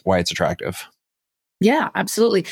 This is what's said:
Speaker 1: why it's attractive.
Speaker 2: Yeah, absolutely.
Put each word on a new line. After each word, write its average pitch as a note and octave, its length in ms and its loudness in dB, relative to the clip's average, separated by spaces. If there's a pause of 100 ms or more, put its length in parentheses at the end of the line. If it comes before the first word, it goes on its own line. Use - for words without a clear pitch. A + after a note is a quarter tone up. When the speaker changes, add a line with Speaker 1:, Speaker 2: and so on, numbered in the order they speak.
Speaker 1:
why F#2+ 140 2
it's F2 140 0
attractive. - 560 -4 (720)
Speaker 2:
Yeah, B3+ 340 2
absolutely. G3 580 0